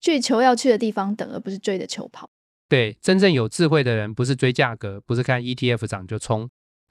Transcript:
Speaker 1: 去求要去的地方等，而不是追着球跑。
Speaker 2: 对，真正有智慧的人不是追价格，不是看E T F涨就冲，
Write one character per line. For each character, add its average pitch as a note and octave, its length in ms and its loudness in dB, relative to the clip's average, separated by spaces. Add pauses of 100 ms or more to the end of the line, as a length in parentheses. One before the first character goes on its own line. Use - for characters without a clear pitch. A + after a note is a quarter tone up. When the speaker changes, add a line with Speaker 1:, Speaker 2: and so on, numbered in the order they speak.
Speaker 1:
去 D#4 200 2
求 A#3+ 200 2
要 B3 160 6
去 C4+ 120 0
的 A3+ 80 6
地 A3 140 -2
方 G3+ 240 -4
等， G3+ 160 -8
而 F#3 80 -8
不 - 100 -10
是 G3 80 -8
追 F#3+ 220 -4
着 - 80 -8
球 - 220 -12
跑。 - 200 -20 (400)
Speaker 2:
对， A2+ 320 0
真 F#3+ 200 2
正 F#3+ 120 6
有 A#2 160 2
智 E3 200 2
慧 D3 160 4
的 A#2+ 100 0
人 G#2+ 180 -2
不 B2 120 -2
是 C3+ 100 0
追 B2+ 180 2
价 B2 220 0
格， G2+ 280 -10
不 A#2+ 120 -4
是 B2 80 0
看 B2 220 0
E B2 100 -4
T B2 160 0
F A2+ 160 -2
涨 F#2+ 180 -8
就 G#2+ 140 -8
冲， A2+ 320 -4 (400)